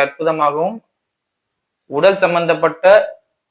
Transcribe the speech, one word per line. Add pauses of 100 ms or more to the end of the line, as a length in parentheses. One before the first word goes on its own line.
அற்புதமாகவும் (1200)
உடல்
சம்பந்தப்பட்ட (640)